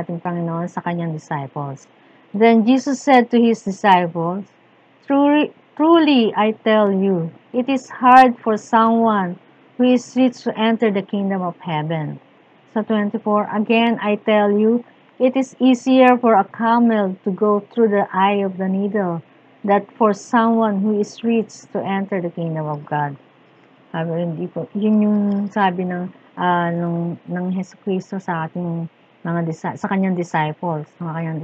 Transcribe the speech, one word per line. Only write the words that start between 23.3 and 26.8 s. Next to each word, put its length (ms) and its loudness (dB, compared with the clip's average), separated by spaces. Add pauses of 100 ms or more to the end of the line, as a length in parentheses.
Sabi, 300 -4
hindi 240 -8
po, 260 -10
yun 300 2
yung 140 0 (340)
sabi 340 -2
ng, 220 -8 (260)
ah, 380 0
nung, 420 -4 (140)